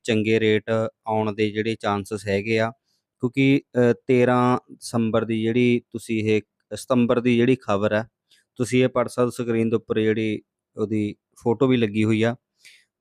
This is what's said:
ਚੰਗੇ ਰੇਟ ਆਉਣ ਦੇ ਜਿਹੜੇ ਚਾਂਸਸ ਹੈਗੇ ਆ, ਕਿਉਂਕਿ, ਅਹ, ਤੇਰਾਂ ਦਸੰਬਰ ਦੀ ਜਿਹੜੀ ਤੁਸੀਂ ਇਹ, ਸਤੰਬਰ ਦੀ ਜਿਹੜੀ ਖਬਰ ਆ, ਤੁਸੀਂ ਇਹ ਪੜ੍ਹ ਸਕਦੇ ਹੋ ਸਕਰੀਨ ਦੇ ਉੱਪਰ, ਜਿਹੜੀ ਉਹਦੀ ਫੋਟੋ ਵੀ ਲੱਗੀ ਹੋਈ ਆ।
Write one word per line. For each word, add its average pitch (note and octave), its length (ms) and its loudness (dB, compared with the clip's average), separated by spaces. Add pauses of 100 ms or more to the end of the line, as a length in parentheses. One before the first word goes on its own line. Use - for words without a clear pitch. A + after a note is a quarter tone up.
ਚੰਗੇ A2 380 0
ਰੇਟ G#2+ 300 0
ਆਉਣ A2 640 -4
ਦੇ G#2+ 160 0
ਜਿਹੜੇ G#2+ 240 -4
ਚਾਂਸਸ G2+ 540 -6
ਹੈਗੇ G#2 300 0
ਆ, A2+ 120 0
ਕਿਉਂਕਿ, - 880 -2 (180)
ਅਹ, A#2+ 140 4 (140)
ਤੇਰਾਂ B2 520 2 (140)
ਦਸੰਬਰ A2+ 520 -2
ਦੀ A2+ 180 -2
ਜਿਹੜੀ A#2+ 380 2 (120)
ਤੁਸੀਂ A2+ 320 -4
ਇਹ, G#2+ 180 2 (320)
ਸਤੰਬਰ A#2+ 460 0
ਦੀ A#2+ 160 2
ਜਿਹੜੀ B2 240 4
ਖਬਰ G#2 320 -2
ਆ, A2 120 0 (540)
ਤੁਸੀਂ B2 260 0
ਇਹ B2+ 40 2
ਪੜ੍ਹ B2 200 -2
ਸਕਦੇ B2 160 -2
ਹੋ A#2+ 60 0
ਸਕਰੀਨ A2+ 380 -2
ਦੇ A2+ 80 0
ਉੱਪਰ, A2 240 -4
ਜਿਹੜੀ A2 420 -2 (340)
ਉਹਦੀ G#2 380 -2 (280)
ਫੋਟੋ A#2 240 0
ਵੀ B2+ 100 4
ਲੱਗੀ G#2+ 280 0
ਹੋਈ A2 180 2
ਆ। A#2 120 2 (680)